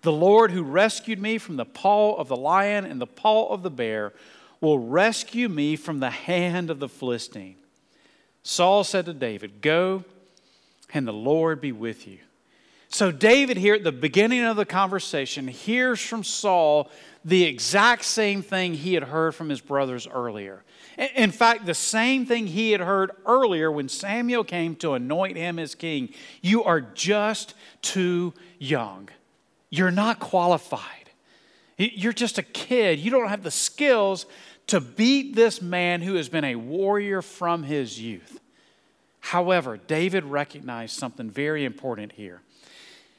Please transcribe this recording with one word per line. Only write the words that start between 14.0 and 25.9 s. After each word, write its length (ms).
of 100
the 100
conversation 840
hears 500
from 240
Saul 680
the 180
exact 600
same 360
thing 340
he 180
had 100
heard 320
from 140
his 100
brothers 480
earlier. 560
I-, 160
in 180
fact, 340
the 80
same 520
thing 220
he 240
had 80
heard 320
earlier 440
when 200
Samuel 560
came 320
to 160
anoint 420
him 240
as 160
king. 380